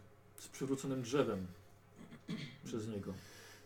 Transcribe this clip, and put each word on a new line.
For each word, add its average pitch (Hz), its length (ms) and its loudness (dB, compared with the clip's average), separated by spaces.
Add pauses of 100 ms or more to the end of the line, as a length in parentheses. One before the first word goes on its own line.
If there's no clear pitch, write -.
(400)
z - 80 -10
przywróconym 135 540 2
drzewem 113 460 6 (600)
<clears throat> - 580 -6
przez 113 220 0
niego. 98 260 0 (520)